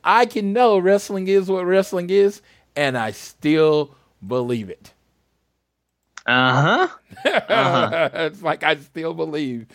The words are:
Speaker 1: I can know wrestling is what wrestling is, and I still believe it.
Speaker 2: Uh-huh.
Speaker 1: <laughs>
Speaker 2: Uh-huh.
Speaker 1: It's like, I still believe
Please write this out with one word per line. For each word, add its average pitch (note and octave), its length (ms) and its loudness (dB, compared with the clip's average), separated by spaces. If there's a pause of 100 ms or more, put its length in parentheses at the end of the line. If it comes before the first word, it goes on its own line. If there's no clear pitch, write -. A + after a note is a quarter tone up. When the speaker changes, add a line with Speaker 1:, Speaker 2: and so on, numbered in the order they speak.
Speaker 1:
I A3+ 220 4
can G3+ 260 -4
know A3+ 260 4
wrestling F#3+ 500 0
is F#3+ 200 2
what F#3 160 -2
wrestling F3+ 460 0
is, G3+ 320 2 (320)
and C3+ 240 -2
I A2 140 -4
still D3+ 840 0 (320)
believe A#2+ 440 -4
it. - 220 -20 (1300)
Speaker 2:
Uh-huh. C3 680 2
Speaker 1:
<laughs> - 60 -20 (260)
Speaker 2:
Uh-huh. F3+ 880 0
Speaker 1:
It's E3 280 -6
like, D#3 200 -2
I D#3 140 2
still D#3+ 360 -10
believe D3+ 640 -6